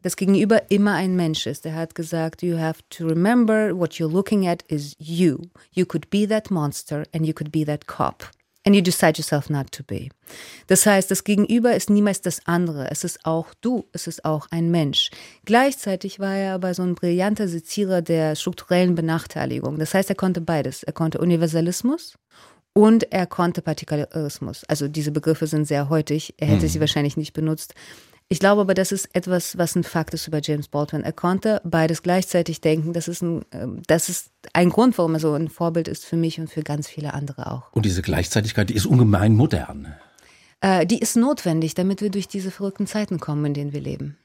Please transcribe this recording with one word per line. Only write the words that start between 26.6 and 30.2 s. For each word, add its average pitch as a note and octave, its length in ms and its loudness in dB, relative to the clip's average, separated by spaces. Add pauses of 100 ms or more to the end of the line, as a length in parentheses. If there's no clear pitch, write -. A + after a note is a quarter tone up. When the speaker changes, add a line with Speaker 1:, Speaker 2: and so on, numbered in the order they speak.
Speaker 2:
Mhm. D#3 40 2
Speaker 1:
sie E3 100 -2
wahrscheinlich D3 360 0
nicht D3+ 160 -6
benutzt. D#3 420 -4 (560)
Ich F3 100 0
glaube G3+ 200 6
aber, G3 140 2
das F#3 180 0
ist G3 220 -6
etwas, F3+ 420 -2
was F3 180 0
ein F3 100 2
Fakt - 280 -4
ist D#3+ 160 -8